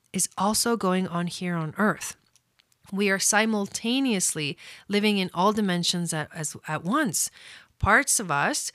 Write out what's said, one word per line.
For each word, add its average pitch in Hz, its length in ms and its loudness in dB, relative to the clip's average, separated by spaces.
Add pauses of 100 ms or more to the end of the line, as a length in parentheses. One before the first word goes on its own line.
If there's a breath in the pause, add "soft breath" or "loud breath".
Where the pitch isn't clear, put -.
(120)
is 185 160 0 (100)
also 220 380 2
going 185 320 0
on 175 180 -4
here 175 300 -4
on 156 200 -4
Earth. - 400 0 (720)
We 196 200 2
are 196 80 2
simultaneously 208 1400 0 (300 loud breath)
living 208 320 2
in 185 160 0
all 190 180 2
dimensions 175 640 0
at, 156 180 -6
as, 165 240 -8 (100)
at 156 180 -6
once. 247 460 0 (480 loud breath)
Parts 233 400 4
of 185 120 -4
us 151 440 0